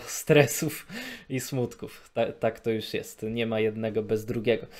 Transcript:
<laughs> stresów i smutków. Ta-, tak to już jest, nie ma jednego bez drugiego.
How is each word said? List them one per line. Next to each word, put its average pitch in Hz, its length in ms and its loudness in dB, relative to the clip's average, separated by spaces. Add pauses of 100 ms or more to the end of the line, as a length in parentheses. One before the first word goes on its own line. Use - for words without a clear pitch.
<laughs> - 120 -8
stresów - 680 4 (420)
i 131 100 -2
smutków. - 760 -6
Ta-, 117 180 2
tak - 280 -2
to 117 120 0
już 107 220 -2
jest, - 300 -6
nie 113 240 -2
ma 110 120 0
jednego 110 440 0
bez 104 220 -2
drugiego. 113 420 0 (120)